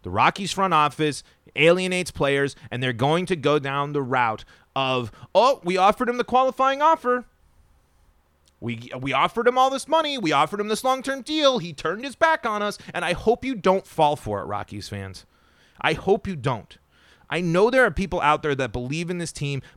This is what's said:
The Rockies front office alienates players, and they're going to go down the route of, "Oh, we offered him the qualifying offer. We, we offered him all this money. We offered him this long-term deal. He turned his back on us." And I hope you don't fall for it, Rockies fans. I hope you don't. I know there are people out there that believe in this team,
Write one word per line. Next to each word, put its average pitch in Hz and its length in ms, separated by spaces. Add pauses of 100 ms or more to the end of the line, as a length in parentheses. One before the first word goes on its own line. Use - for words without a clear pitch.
The 92 80
Rockies 151 420
front 190 220
office 151 500 (320)
alienates 180 540
players, 139 440 (160)
and 120 120
they're 127 100
going 143 340
to 190 80
go 151 240
down 143 340
the 143 100
route 120 420 (320)
of, 131 340 (240)
"Oh, 247 300
we 180 140
offered 208 300
him 240 100
the 247 40
qualifying 262 600
offer. 247 420 (1400)
We, 120 300 (100)
we 135 120
offered 175 360
him 247 100
all 262 100
this 269 200
money. 302 280
We 190 160
offered 151 280
him 208 80
this 214 160
long-term 262 380
deal. 285 360
He 175 140
turned 185 320
his 277 100
back 320 320
on 208 160
us." 208 160 (160)
And 175 100
I 170 100
hope 220 300
you 262 120
don't 190 300
fall 151 280
for 104 260
it, 80 40
Rockies 101 440
fans. 98 380 (540)
I 160 140
hope - 340
you 190 80
don't. 120 420 (500)
I 156 120
know 180 280
there 254 160
are 214 60
people 175 300
out 151 220
there 147 120
that 127 180
believe 139 380
in 180 80
this 170 140
team, 143 280 (160)